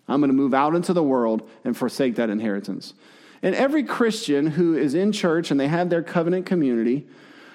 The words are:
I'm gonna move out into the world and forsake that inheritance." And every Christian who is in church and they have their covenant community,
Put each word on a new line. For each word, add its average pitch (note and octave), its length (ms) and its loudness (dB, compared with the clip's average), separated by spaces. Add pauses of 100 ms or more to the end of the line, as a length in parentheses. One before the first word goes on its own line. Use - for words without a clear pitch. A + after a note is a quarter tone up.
I'm C3 100 0
gonna C#3+ 140 4
move C3+ 200 2
out D3 220 2
into F3 160 0
the E3+ 120 2
world A#2 440 0 (160)
and A#2+ 140 -4
forsake B2 380 -2
that A#2 140 0
inheritance." G2+ 640 -4 (500)
And F3+ 120 0
every C#4 280 0
Christian G#3 640 0
who E3 280 2
is C#3 200 0
in G3 160 2
church F3 400 0
and C#3 80 2
they C#3 80 0
have E3+ 220 0
their E3+ 120 0
covenant F3 440 -2
community, C3 600 0 (500)